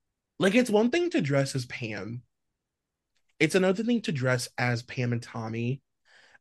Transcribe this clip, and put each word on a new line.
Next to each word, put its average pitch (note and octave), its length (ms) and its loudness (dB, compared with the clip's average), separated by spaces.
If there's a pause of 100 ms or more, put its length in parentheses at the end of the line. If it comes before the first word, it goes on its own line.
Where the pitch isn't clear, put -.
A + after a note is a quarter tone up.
(400)
Like, F#3+ 160 4
it's B3 140 4
one G#3 200 4
thing E4+ 220 0
to D#4 100 0
dress C#3 340 0
as B2+ 100 -2
Pam. A2 560 -10 (1160)
It's D#3 160 2
another F#3+ 280 2
thing A#3 180 0
to - 100 -4
dress B2+ 360 0 (100)
as A#2+ 260 0
Pam B2 280 -4
and A#2 100 -2
Tommy. A#2 600 -6 (600)